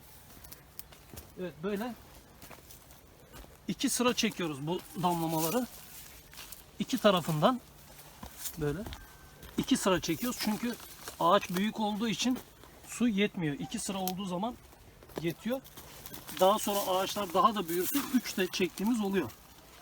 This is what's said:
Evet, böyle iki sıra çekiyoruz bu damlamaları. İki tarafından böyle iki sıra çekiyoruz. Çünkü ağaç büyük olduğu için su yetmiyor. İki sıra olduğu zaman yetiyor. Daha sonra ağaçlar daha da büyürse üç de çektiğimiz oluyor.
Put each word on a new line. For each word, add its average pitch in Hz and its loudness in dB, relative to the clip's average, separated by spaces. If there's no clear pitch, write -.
Evet, 175 -6
böyle 214 -4
iki - 0
sıra 240 4
çekiyoruz 156 0
bu 175 0
damlamaları. 165 2
İki 233 -2
tarafından 185 4
böyle 147 0
iki - 2
sıra 185 4
çekiyoruz. 220 -2
Çünkü 214 0
ağaç 185 6
büyük 190 0
olduğu 208 0
için 247 0
su - 2
yetmiyor. 190 2
İki - -6
sıra 190 -4
olduğu 185 -4
zaman 190 -4
yetiyor. 214 -2
Daha 196 6
sonra 202 0
ağaçlar 190 0
daha 190 6
da 185 -2
büyürse 185 2
üç - 0
de 185 4
çektiğimiz 202 0
oluyor. 196 2